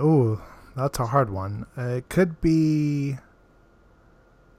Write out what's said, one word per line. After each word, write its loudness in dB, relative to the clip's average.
ooh, 2
that's -4
a -2
hard 2
one. -6
Uh, -6
it -6
could 0
be 2